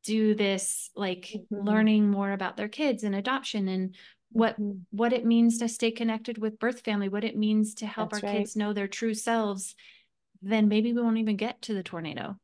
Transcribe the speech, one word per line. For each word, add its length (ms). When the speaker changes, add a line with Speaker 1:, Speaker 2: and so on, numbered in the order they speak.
Speaker 1:
do 320
this, 600
like, 300
Speaker 2:
Mm-hmm. 160
Speaker 1:
learning 420
more 220
about 260
their 100
kids 360
and 120
adoption 520
and 280
what, 280
Speaker 2:
Mm-hmm. 200
Speaker 1:
what 220
it 120
means 340
to 80
stay 240
connected 460
with 220
birth 220
family, 280
what 140
it 140
means 380
to 100
help 260
Speaker 2:
That's 120
Speaker 1:
our 60
Speaker 2:
right. 100
Speaker 1:
kids 160
know 180
their 140
true 260
selves, 640
then 260
maybe 260
we 80
won't 160
even 200
get 260
to 100
the 100
tornado. 600